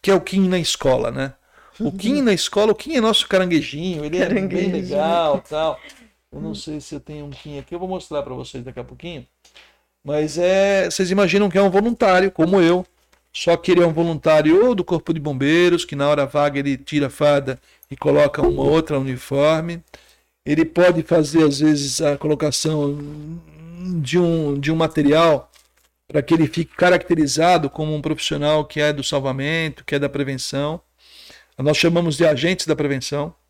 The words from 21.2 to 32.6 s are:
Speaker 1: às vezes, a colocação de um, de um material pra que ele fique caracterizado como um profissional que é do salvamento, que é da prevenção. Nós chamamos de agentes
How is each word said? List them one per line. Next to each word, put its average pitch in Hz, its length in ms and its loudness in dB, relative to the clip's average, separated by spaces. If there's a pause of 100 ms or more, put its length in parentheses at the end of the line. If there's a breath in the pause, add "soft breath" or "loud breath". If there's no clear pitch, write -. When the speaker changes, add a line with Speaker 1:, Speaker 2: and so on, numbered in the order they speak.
Speaker 1:
às 143 160 2
vezes, 147 420 0
a 147 160 0
colocação 147 800 -2 (1040)
de 143 160 -2
um, 160 420 0
de 143 120 -2
um 160 60 0
material 156 760 2 (560)
pra 147 160 -2
que 165 120 0
ele 160 120 4
fique - 300 -6
caracterizado 170 920 2
como 156 240 -6
um 151 80 -4
profissional 151 640 -2
que 151 160 -8
é 147 120 2
do 143 100 -6
salvamento, 139 840 -4
que 147 120 -4
é - 20 0
da 139 100 -2
prevenção. 139 720 -6 (800 loud breath)
Nós 147 180 2
chamamos 170 400 0
de 175 80 2
agentes 160 420 0